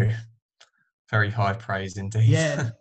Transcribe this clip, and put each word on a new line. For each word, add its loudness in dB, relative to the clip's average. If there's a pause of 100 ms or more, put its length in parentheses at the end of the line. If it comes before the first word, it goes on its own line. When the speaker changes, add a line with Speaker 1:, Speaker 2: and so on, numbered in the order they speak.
(1120)
Speaker 1:
very 0
high 0
praise -8
indeed. 0
Speaker 2:
Yeah, 2 (100)